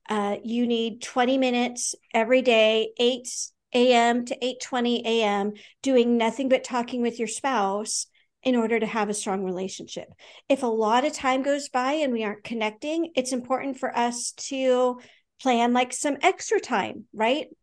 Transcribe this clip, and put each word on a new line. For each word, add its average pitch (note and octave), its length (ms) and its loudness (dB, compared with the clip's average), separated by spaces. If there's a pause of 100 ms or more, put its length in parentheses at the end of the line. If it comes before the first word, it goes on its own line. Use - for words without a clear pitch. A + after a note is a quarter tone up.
uh, G#3 360 -2
you A#3 240 0
need A3+ 340 -2
twenty B3+ 340 2
minutes B3 600 0 (180)
every A#3 280 4
day, A3 560 4
eight B3 300 0 (460)
A B3 180 6
M A#3 340 4
to - 140 -6
eight B3 200 -4
twenty A#3+ 440 -2
A A3+ 200 0
M, G3+ 280 0 (300)
doing A#3+ 340 4
nothing A3+ 320 0
but B3 140 4
talking A#3+ 400 -4
with A#3 160 -2
your A3+ 100 -4
spouse A3 760 -2 (360)
in B3+ 120 2
order A3+ 240 2
to A3 80 -2
have G#3 220 0
a G#3 60 -2
strong G3+ 280 -4
relationship. F#3 680 -8 (400)
If C4+ 140 0
a B3+ 40 0
lot A3 380 2
of D4+ 80 -2
time C4 300 -2
goes C#4 260 -2
by C4 260 -2
and D4 180 -2
we A3+ 100 -2
aren't G#3 220 -6
connecting, A#3 720 -4
it's B3+ 160 -2
important B3+ 460 -4
for - 180 -6
us A#3+ 360 -2 (180)
to B3+ 500 2 (420)
plan, A#3+ 300 2
like, B3+ 200 2
some C#4 300 -4
extra F#4+ 380 2
time, G#3+ 520 -4
right? A#3+ 360 0 (140)